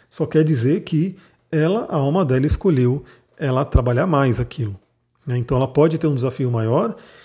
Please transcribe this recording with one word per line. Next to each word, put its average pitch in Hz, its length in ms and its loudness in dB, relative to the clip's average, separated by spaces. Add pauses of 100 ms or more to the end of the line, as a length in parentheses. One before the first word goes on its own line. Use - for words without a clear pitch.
Só - 160 -4
quer 156 180 2
dizer 151 380 0
que 160 340 -2 (360)
ela, 165 340 0
a - 100 -6
alma 151 300 0
dela 131 200 2
escolheu 139 580 2 (340)
ela 131 280 0
trabalhar 127 420 2
mais 139 320 2
aquilo, 113 400 -6 (460)
né? 123 120 -4
Então 123 200 -2
ela 135 100 2
pode 156 300 2
ter 156 100 -2
um 147 80 0
desafio 127 340 -2
maior, 120 460 0 (300)